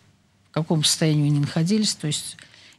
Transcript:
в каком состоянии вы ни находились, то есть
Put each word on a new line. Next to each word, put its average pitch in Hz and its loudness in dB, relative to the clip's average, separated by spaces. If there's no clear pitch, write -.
в - -14
каком 160 0
состоянии 151 2
вы 143 2
ни 147 2
находились, 185 0
то - -8
есть - -6